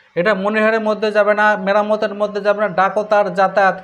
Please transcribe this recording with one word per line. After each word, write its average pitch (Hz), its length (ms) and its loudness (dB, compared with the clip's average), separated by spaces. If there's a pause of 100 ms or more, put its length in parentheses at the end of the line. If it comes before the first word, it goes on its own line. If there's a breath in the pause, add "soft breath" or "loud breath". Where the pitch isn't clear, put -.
(160 soft breath)
এটা 180 160 2 (100)
মণিহারের 220 460 0
মধ্যে 214 280 -2
যাবে 208 240 4
না, 214 60 4 (200)
মেরামতের 208 540 0
মধ্যে 208 260 -4
যাবে 202 160 0
না, 208 60 0 (100)
ডাক 190 220 2
ও - 100 0
তার 208 160 2 (120)
যাতায়াত 190 460 2